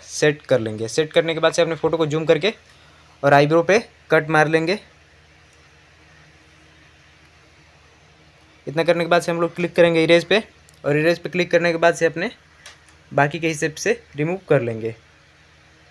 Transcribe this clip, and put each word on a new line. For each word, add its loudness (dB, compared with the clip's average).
सेट -2
कर 0
लेंगे। -6
सेट -4
करने 0
के -6
बाद 0
से 0
अपने -2
फ़ोटो -2
को 0
जूम -4
करके 2
और 6
आईब्रो 4
पे 2
कट 0
मार 2
लेंगे। -2
इतना -4
करने 2
के -6
बाद 4
से -4
हम -2
लोग -4
क्लिक -4
करेंगे 4
इरेज 4
पे 0
और 0
इरेज 0
पे -14
क्लिक -4
करने 2
के -4
बाद 2
से -2
अपने -4
बाकी -2
के -4
हिस्से -4
से -4
रिमूव -4
कर 4
लेंगे। -6